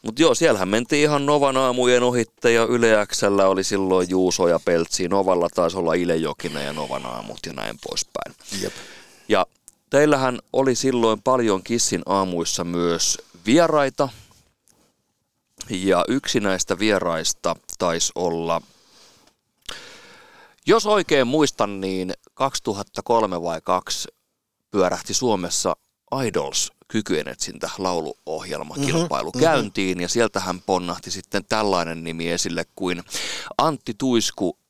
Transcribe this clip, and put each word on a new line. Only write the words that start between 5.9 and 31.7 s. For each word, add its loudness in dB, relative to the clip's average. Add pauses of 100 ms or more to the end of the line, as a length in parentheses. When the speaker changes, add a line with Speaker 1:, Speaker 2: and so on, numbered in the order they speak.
Speaker 1:
Ile 2
Jokinen -4
ja -6
Novan -8
aamut -12
ja -12
näin -10 (120)
poispäin. -8 (260)
Speaker 2:
Jep. -6 (540)
Speaker 1:
Ja 4 (440)
teillähän 4 (140)
oli 2
silloin 2
paljon 2
Kissin -2
aamuissa -2
myös -2 (280)
vieraita. 2 (1600)
Ja 2
yksi -2
näistä -2
vieraista 0 (220)
taisi -2
olla, -2 (2000)
jos 4
oikein 4
muistan, 0
niin -4 (200)
kaksituhatta -4
kolme 0
vai -6
kaksi -2 (640)
pyörähti 0
Suomessa -2 (520)
Idols -4 (160)
kykyjen -2
etsintä -10
lauluohjelma -6
Speaker 2:
Mhm, -4
Speaker 1:
kilpailu -2
Speaker 2:
mhm. -8
Speaker 1:
käyntiin, 0
ja -4
sieltähän -2
ponnahti -4
sitten -6
tällainen 0